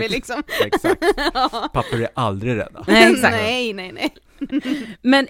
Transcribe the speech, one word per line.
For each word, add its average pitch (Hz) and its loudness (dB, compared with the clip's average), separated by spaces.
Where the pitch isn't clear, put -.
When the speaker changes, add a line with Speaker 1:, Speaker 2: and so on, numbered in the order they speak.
Speaker 1:
i 220 -2
Speaker 2:
ex-, 220 -4
Speaker 1:
liksom. 247 -6
Speaker 2:
exakt. 349 0
Speaker 1:
<laughs> 294 -2
Ja. 233 -2
Speaker 2:
Pappor 117 -2
är 113 -2
aldrig 113 -2
rädda. - -8
Speaker 3:
Nej, 226 8
exakt. 233 2
Speaker 1:
Nej, 226 -2
nej, 185 -10
nej. - -6
Speaker 3:
Men 269 4